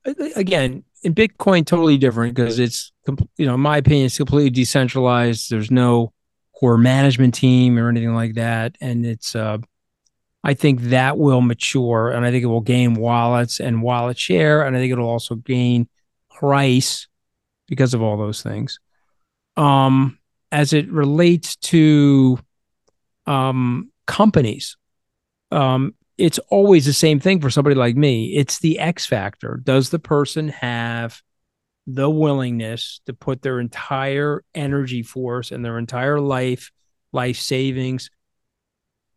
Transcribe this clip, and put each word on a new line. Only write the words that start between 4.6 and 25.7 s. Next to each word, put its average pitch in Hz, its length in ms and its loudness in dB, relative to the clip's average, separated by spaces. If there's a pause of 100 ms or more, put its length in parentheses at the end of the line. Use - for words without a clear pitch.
There's 110 220 -4
no 120 420 2 (400)
core 120 240 2
management 127 560 4
team 127 460 4
or 117 100 0
anything 117 240 -2
like 113 220 -4
that. 117 440 -4
And 120 240 -4
it's, 117 320 -8
uh, 107 220 -4 (840)
I 143 100 0
think 135 300 2
that 127 360 2
will 135 220 4
mature, 120 680 0
and 120 160 -2
I 120 60 0
think 123 120 0
it 123 40 0
will 117 140 0
gain 123 340 2
wallets 120 640 0
and 113 240 -2
wallet 120 340 -2
share, 156 460 2
and 135 120 -2
I 127 40 0
think 127 120 -2
it'll 123 160 -2
also 117 280 -4
gain 123 520 0 (460)
price 139 760 0 (600)
because 127 260 0
of 117 80 -2
all 107 160 -2
those 107 240 -6
things. 110 380 -10 (800)
Um, 135 600 4 (340)
as 147 220 0
it 151 160 0
relates 160 680 0
to, 143 840 4 (880)
um, 131 640 -2 (160)
companies, 160 680 0 (760)
um, 135 420 0 (240)